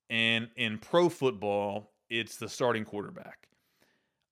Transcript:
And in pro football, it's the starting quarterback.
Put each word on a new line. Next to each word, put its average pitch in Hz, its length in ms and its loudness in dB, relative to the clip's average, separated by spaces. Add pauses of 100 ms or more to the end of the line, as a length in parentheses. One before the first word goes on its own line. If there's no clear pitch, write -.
And 113 480 2
in 110 220 -2
pro 175 300 4
football, 104 840 -2 (160)
it's 117 260 -4
the 110 140 -10
starting 117 360 0
quarterback. - 640 -12 (840)